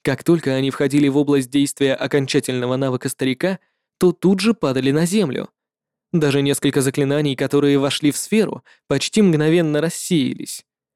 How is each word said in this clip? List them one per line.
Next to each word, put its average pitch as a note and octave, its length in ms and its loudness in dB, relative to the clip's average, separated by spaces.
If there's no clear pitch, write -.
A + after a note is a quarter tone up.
как C3 200 -2
только D#3 300 2
они C3 180 -2
входили C#3+ 360 0
в C3+ 100 0
область C#3+ 320 0
действия C#3 440 0
окончательного C3 840 -2
навыка C3 320 -4
старика, C3 500 -4
то F3+ 140 4
тут F#3+ 280 0
же G#3+ 140 2
падали C3 380 0
на D#3 140 2
землю. F3 440 -2
Даже C#3+ 260 2
несколько C#3 380 0
заклинаний, C#3 560 0
которые C#3+ 420 2
вошли C#3 320 0
в C#3 80 -2
сферу, - 460 -2
почти C#3+ 340 0
мгновенно D#3 600 2
рассеялись. - 840 -4